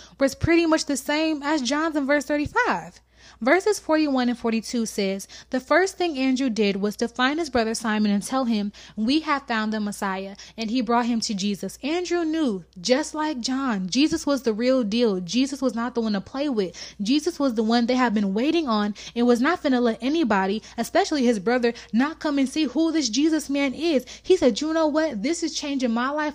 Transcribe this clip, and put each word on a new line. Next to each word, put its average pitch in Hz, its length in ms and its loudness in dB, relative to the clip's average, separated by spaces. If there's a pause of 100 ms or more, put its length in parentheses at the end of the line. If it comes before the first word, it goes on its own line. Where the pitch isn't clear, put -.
(200)
was 269 140 2
pretty 339 320 2
much 311 180 2
the 277 140 -2
same 302 440 -2
as 294 200 0
John's 294 340 0
in 285 100 0
verse 285 200 2
thirty-five. 294 760 -2 (400)
Verses 370 380 2
forty-one 285 500 2
and 240 100 -2
forty-two 226 460 -2
says, 196 420 -4 (220)
"The 254 100 -2
first 339 380 2
thing 339 220 -2
Andrew 262 320 0
did 202 260 0
was 202 200 -2
to 233 120 -2
find 269 300 -2
his 330 100 -4
brother 226 260 0
Simon 214 360 0
and 202 120 0
tell 269 220 -2
him, 208 260 0 (260)
'We 262 240 0
have 294 260 -2
found 220 260 -2
the 220 80 -2
Messiah,' 196 560 -6 (220)
and 220 120 -6
he 254 120 0
brought 233 240 2
him 233 140 0
to 220 140 -4
Jesus." 196 480 -4
Andrew 339 420 -2
knew, 302 400 -2 (140)
just 247 360 0
like 302 260 -4
John, 240 480 -2
Jesus 302 380 0
was 277 160 0
the 220 100 0
real 247 320 2
deal. 208 360 0
Jesus 247 420 -2
was 247 120 0
not 240 200 -4
the 233 80 0
one 220 100 0
to 196 80 0
play 285 300 -4
with. 196 260 -2 (240)
Jesus 294 380 0
was 269 160 2
the 226 80 0
one 233 240 2
they 254 100 2
had 247 160 2
been 202 220 0
waiting 294 340 0
on 208 260 0 (220)
and 240 100 2
was 240 140 4
not 330 220 2
finna 262 180 2
let 226 220 0
anybody, 220 600 2 (140)
especially 302 480 0
his 233 140 4
brother, 233 340 2 (220)
not 285 260 0
come 294 180 0
and 262 100 2
see 311 160 0
who 320 280 2
this 294 160 0
Jesus 302 400 0
man 277 240 0
is. 285 320 0 (180)
He 370 140 4
said, 247 240 2
"You 311 140 -2
know 320 120 2
what? 294 360 0
This 320 200 -2
is 320 160 -4
changing 269 340 -2
my 247 180 -2
life. 302 240 -2